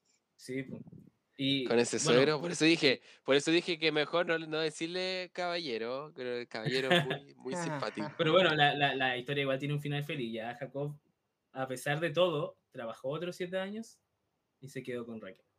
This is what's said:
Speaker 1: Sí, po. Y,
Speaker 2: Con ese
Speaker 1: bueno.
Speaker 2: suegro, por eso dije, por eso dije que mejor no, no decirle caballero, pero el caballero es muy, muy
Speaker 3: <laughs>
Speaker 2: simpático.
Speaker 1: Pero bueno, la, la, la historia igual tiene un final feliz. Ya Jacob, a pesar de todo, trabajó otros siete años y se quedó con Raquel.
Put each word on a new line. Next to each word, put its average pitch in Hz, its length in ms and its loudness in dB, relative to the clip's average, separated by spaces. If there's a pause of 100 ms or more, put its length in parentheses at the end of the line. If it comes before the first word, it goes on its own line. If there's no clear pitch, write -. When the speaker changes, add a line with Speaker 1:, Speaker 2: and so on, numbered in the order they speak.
(360)
Speaker 1:
Sí, 131 280 -8
po. - 140 -12 (580)
Y, 135 280 0
Speaker 2:
Con 117 140 4
ese 120 200 2
Speaker 1:
bueno. - 140 4
Speaker 2:
suegro, 139 280 6
por 175 100 -4
eso 160 140 0
dije, 156 360 6 (240)
por 135 120 4
eso 143 160 2
dije 170 260 2
que 156 140 2
mejor 151 340 0
no, 165 120 0
no 156 200 -4
decirle 175 760 -4
caballero, 151 840 -6
pero 123 200 -6
el 120 120 -8
caballero 127 420 -2
es 175 140 6
muy, 143 320 -6
muy 127 180 -8
Speaker 3:
<laughs> - 20 -4
Speaker 2:
simpático. 143 600 -4
Speaker 1:
Pero 160 160 2
bueno, 170 220 6
la, 143 200 6
la, 139 220 2
la 131 200 0
historia 143 260 -2
igual 135 160 0
tiene 143 160 -2
un 147 60 -2
final 147 240 -4
feliz. 139 280 -6
Ya 113 240 -6
Jacob, 143 420 -8 (540)
a 131 160 -6
pesar 143 320 -2
de 165 100 0
todo, 165 480 0 (140)
trabajó 117 380 -8
otros 170 260 -6
siete 180 220 -6
años 202 420 -8 (600)
y 135 80 -18
se 131 140 -12
quedó 123 240 -8
con 113 140 -12
Raquel. 95 240 -16 (140)